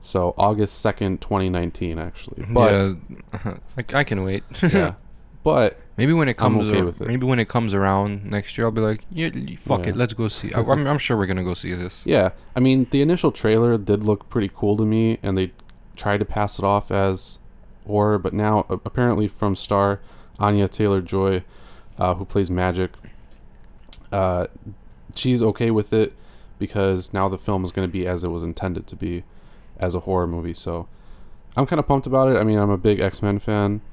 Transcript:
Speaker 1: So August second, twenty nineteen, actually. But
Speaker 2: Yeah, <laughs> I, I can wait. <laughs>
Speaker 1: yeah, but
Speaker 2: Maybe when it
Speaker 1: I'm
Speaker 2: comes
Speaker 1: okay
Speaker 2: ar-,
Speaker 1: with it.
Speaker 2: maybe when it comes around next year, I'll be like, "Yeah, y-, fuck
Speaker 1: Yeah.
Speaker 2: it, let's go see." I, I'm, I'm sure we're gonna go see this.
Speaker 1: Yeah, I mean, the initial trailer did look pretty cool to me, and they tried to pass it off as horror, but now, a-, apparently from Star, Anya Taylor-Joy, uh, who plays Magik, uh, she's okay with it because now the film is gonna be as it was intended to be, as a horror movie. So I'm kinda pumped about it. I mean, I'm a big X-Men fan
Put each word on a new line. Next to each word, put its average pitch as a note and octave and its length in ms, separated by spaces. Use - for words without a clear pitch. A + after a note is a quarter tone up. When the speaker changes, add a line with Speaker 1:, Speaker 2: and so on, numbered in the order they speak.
Speaker 1:
So F2+ 360
August G#2 420
second, G2 400
twenty F#2+ 300
nineteen, E2+ 500
actually. - 500
But A#2 220
Speaker 2:
Yeah, G2 220
<laughs> - 100
I, C3 220
I C#3+ 60
can G2 180
wait. F#2+ 200
<laughs> - 80
Speaker 1:
yeah, F3 320
but C#3 360
Speaker 2:
Maybe C3+ 140
when E3 160
it A#2+ 140
Speaker 1:
I'm G#2+ 140
Speaker 2:
comes G#2+ 120
Speaker 1:
okay G#2 120
Speaker 2:
ar-, F2+ 60
Speaker 1:
with E2+ 160
it. G#2+ 60
Speaker 2:
maybe B2+ 180
when B2+ 140
it A2 80
comes A2+ 260
around G2 520
next G2+ 320
year, A#2 100
I'll A2+ 40
be A2 100
like, A2 280
"Yeah, E3 240
y-, C3 220
fuck - 300
Speaker 1:
Yeah. G#2+ 60
Speaker 2:
it, G2 60
let's B2 160
go A2+ 140
see." - 260
I, A2+ 60
I'm, C3+ 260
I'm C#3+ 120
sure B2+ 200
we're G2+ 80
gonna F#2 180
go F2+ 100
see F2+ 200
this. F2+ 300
Speaker 1:
Yeah, G#2 280
I B2+ 40
mean, C3 320
the C#3 100
initial D#3+ 300
trailer A2+ 460
did G2+ 260
look G#2+ 260
pretty G2+ 240
cool G#2 240
to A2 80
me, A2+ 380
and G2 140
they F#2 160
tried G2+ 220
to G2+ 80
pass G#2 340
it G2 60
off G2+ 260
as F#2+ 480
horror, G#2 320
but F2+ 140
now, G#2+ 360
a-, G2 40
apparently A2 440
from G2+ 260
Star, G2+ 460
Anya G#2 300
Taylor-Joy, F#2+ 800
uh, F#2 180
who F#2+ 100
plays G2 240
Magik, F2+ 400
uh, F#2 360
she's B2+ 260
okay A2+ 300
with G#2+ 220
it A2 200
because G2 540
now G2 160
the F#2 80
film F#2+ 260
is F2+ 80
gonna F#2+ 160
be F2+ 180
as F2+ 180
it F2+ 60
was E2+ 140
intended E2+ 440
to - 100
be, E2+ 260
as F2+ 160
a F2 60
horror F2+ 260
movie. E2+ 260
So E2+ 340
I'm C#3 100
kinda D3+ 180
pumped C#3 240
about C3 220
it. B2+ 80
I G2+ 60
mean, G#2+ 140
I'm G2+ 120
a G2+ 80
big G#2 220
X-Men G2+ 400
fan G#2 420